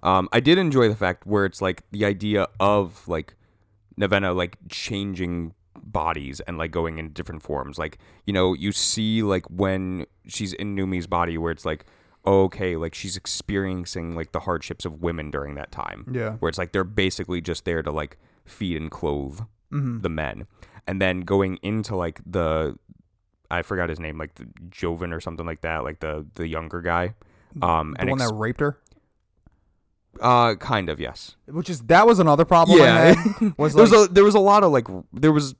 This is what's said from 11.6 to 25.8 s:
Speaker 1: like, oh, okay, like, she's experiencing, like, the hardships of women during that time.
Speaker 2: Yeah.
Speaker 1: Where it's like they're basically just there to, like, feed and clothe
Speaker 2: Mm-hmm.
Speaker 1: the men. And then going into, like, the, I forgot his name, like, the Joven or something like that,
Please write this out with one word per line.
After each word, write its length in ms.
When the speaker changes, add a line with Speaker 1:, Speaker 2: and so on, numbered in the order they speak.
Speaker 1:
like, 200
oh, 180
okay, 320
like, 180
she's 240
experiencing, 960
like, 180
the 80
hardships 440
of 160
women 300
during 240
that 160
time. 400
Speaker 2:
Yeah. 280
Speaker 1:
Where 100
it's 80
like 160
they're 100
basically 580
just 240
there 160
to, 100
like, 260
feed 340
and 120
clothe 480
Speaker 2:
Mm-hmm. 300
Speaker 1:
the 80
men. 360
And 160
then 200
going 420
into, 320
like, 300
the, 520
I 140
forgot 260
his 100
name, 180
like, 180
the 120
Joven 420
or 100
something 240
like 160
that, 220